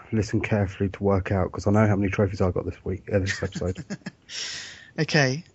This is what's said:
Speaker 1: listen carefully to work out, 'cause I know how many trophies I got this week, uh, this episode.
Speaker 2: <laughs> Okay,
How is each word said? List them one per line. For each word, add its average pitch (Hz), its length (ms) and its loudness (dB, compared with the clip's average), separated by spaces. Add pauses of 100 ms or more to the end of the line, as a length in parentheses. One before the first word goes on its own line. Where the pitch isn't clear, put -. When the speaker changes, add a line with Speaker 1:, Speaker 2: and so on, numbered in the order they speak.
(120)
Speaker 1:
listen 110 280 0
carefully 101 500 0
to - 120 -10
work 98 300 2
out, 92 200 2
'cause 95 140 -4
I 101 60 4
know 107 140 6
how 104 100 4
many 98 140 0
trophies 101 300 0
I 92 100 4
got - 140 -4
this - 200 -8
week, 92 280 -6
uh, 101 80 2
this 95 220 -4
episode. - 480 -6
Speaker 2:
<laughs> - 60 -6 (1000)
Okay, 151 460 2 (100)